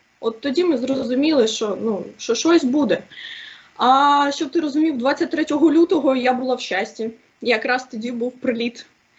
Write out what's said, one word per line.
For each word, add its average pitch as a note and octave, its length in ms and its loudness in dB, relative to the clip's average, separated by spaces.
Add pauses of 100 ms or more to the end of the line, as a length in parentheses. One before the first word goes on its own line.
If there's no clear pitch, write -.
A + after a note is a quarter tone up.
(200)
От A3+ 200 -6
тоді C#4+ 240 0
ми E4 120 2
зрозуміли, B3+ 720 0
що, G#3+ 360 -4
ну, G#3 220 -4 (140)
що - 160 -4
щось D#4+ 300 2
буде. B3 340 0 (760)
А C#4+ 580 4
щоб D4+ 160 -6
ти E4+ 100 0
розумів, D4+ 380 0
двадцять C#4 320 0
третього D4+ 420 2
лютого D4 440 4
я B3+ 160 2
була B3 220 -2
в A#3+ 60 -6
Щасті. A3 500 -6 (300)
Якраз A3+ 440 -2
тоді A#3+ 280 -10
був A#3+ 200 -4
приліт. A#3 540 -4 (320)